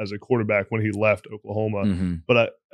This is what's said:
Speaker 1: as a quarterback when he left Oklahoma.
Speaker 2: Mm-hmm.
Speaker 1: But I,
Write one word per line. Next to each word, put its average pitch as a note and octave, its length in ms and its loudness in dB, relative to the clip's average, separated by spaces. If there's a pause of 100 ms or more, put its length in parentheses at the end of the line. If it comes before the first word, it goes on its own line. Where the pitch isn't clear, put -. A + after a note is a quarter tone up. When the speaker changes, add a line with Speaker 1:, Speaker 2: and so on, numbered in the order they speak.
Speaker 1:
as G2+ 100 -6
a G#2 80 -8
quarterback G#2+ 500 0
when A2 120 -2
he G#2+ 100 0
left G#2 420 0
Oklahoma. G#2 520 -4
Speaker 2:
Mm-hmm. F2+ 300 0 (120)
Speaker 1:
But B2 100 4
I, A#2 80 6 (280)